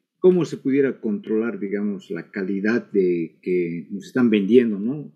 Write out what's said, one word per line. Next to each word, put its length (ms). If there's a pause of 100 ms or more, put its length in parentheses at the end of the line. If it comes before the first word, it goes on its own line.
(180)
cómo 260
se 140
pudiera 420
controlar, 580
digamos, 520
la 200
calidad 600
de 500
que 480
nos 160
están 240
vendiendo, 480
¿no? 380